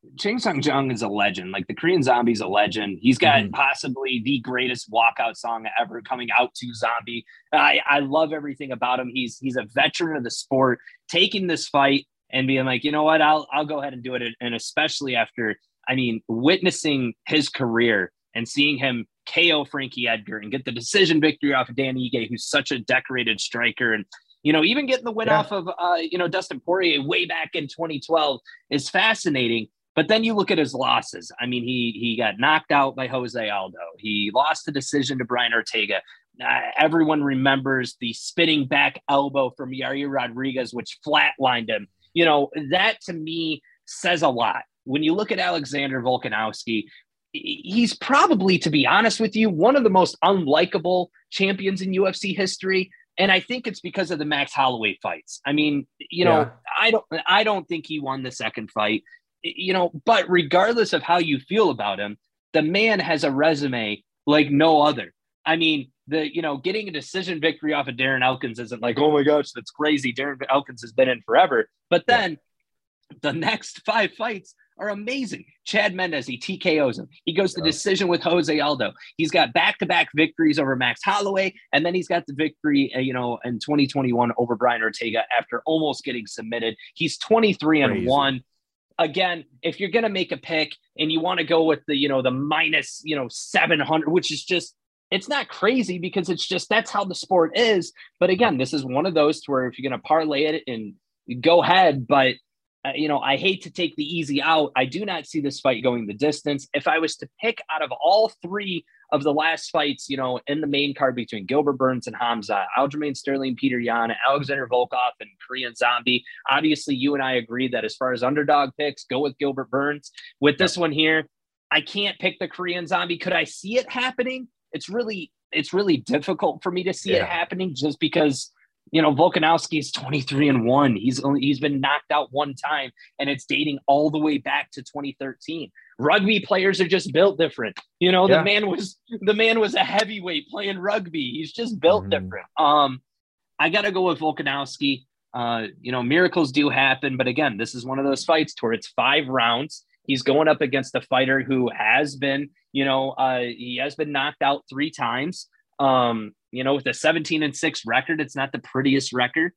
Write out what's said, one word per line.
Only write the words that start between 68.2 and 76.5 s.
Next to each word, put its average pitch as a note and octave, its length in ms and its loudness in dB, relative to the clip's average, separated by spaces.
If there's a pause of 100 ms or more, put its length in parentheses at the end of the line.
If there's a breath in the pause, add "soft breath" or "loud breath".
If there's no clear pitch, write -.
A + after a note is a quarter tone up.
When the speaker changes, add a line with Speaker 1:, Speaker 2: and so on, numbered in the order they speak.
Speaker 1:
Elkins B2+ 360 -2
isn't A2+ 220 -10
like, A#2+ 180 -2
"Oh D3+ 120 6
my D3 120 4
gosh, D3 280 2
that's - 200 -12
crazy. C#3+ 420 -2
Darren C3+ 240 -6 (120)
Elkins C3 320 0
has A#2 100 -14
been C3 180 4
in A#2+ 160 -2
forever." C3 440 4 (200)
But F3 180 4
Speaker 2:
Yeah. A#3+ 100 4
Speaker 1:
then F3+ 200 0 (840)
the C#3+ 120 -2
next G3+ 520 -4
five G#3+ 280 0
fights G#3+ 400 -8 (240)
are G#3 120 -6
amazing. G#3+ 560 -6 (180)
Chad G#3 300 0
Mendes, E3+ 340 -4
he B2 100 -6
T F#3+ 200 -8